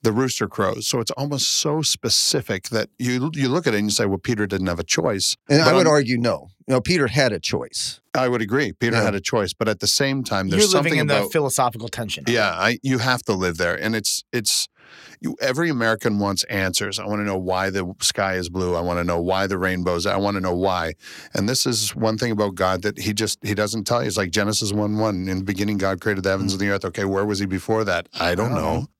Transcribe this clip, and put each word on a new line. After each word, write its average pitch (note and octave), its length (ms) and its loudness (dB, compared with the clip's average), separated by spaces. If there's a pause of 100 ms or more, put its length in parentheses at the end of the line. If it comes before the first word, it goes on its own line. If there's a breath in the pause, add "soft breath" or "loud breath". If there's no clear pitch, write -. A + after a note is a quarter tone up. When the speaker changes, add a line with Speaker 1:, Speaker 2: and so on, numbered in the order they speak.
Speaker 1:
the A2+ 100 2
rooster B2 360 -2
crows. G2 380 -2
So B2 140 0
it's A2+ 100 -4
almost C#3 400 -4
so D#3 320 -2
specific - 880 -2
that A2 180 -2 (100)
you, B2 360 0
you C3+ 140 0
look E3 180 0
at A#2 80 2
it G#2 40 2
and G#2 100 2
you - 60 0
say, A2+ 120 2
"Well, F#2+ 120 0
Peter G#2+ 280 -2
didn't F#2 220 -2
have E2+ 100 -2
a E2+ 60 -4
choice." - 520 0 (120)
Speaker 2:
And D3 140 8
Speaker 1:
But D#3 60 6
Speaker 2:
I D#3 60 6
would F#3 120 6
Speaker 1:
on D#3 60 6
Speaker 2:
argue, B2+ 240 4
no. G#2 340 0 (180)
No, C3 120 4
Peter D#3 280 2
had B2+ 240 2
a F2 80 -4
choice. - 600 -6 (140)
Speaker 1:
I C3 140 2
would B2 120 0
agree. A#2 320 0
Peter A#2 240 0
Speaker 2:
Yeah. A2 60 4
Speaker 1:
had G#2 120 2
a G2 60 -2
choice. G2+ 320 0
But A2 160 0
at G#2 120 -2
the G#2 80 -2
same C3+ 340 2
time, F#2+ 260 -2
there's G3 140 2
Speaker 3:
You're G#3 60 4
living E3+ 240 4
Speaker 1:
something D3 80 2
Speaker 3:
in D3 100 2
Speaker 1:
about C#3+ 140 2
Speaker 3:
the - 60 -6
philosophical B2 580 0
tension. G#2 400 -6
Speaker 1:
Yeah, A2 220 2
I, G2 320 2
you C3 160 2
have B2 260 2
to A2+ 80 0
live F#2 260 2
there. E2+ 160 2
And A2 220 -2
it's, - 360 -2
it's, - 360 -2 (520 loud breath)
you, - 200 -6
every C#3 300 0
American A2+ 480 0
wants G2+ 260 0
answers. G2 540 -2
"I G2 80 -8
wanna G#2 180 -2
know G2 140 -2
why F#2 320 0
the F#2 320 -4
sky F#2+ 320 0
is F2 160 -4
blue. F2+ 260 -2
I E2+ 60 0
wanna F2 220 -2
know E2+ 160 0
why F#2+ 260 0
the F#2+ 100 -2
rainbow's, F2+ 480 0
I F#2+ 120 0
wanna G2+ 240 0
know F#2 140 0
why." F2+ 400 0 (380 loud breath)
And G2 160 0
this C3 180 0
is A2 300 -2
one A2 220 0
thing A#2+ 120 -2
about G2+ 260 0
God F#2 260 0
that G#2 160 -2
he G#2 160 -2
just, G#2 280 -2
he G#2 120 -2
doesn't G#2 300 -2
tell A#2+ 180 0
you. - 60 -2
It's G2+ 100 -2
like F#2+ 120 0
Genesis G#2 420 0
one G#2 260 0
one, G2 300 0
"In F#2+ 100 -2
the F#2 60 -4
beginning, G2+ 340 0
God F#2+ 240 0
created G2 220 -2
the G2 60 2
heavens F#2+ 220 0
Speaker 3:
Mm. - 40 -2
Speaker 1:
and F#2 40 -4
the G2+ 140 0
earth." G2 100 -4
Okay, G2 220 -2
where G2 180 0
was G#2 140 0
he G2+ 80 0
before G#2 380 0
that? F2 280 -2
I F2 220 0
don't G#2 180 0
Speaker 3:
I - 20 0
don't - 0 -
Speaker 1:
know. D#2+ 260 0
Speaker 3:
know. C#3+ 60 -6 (140)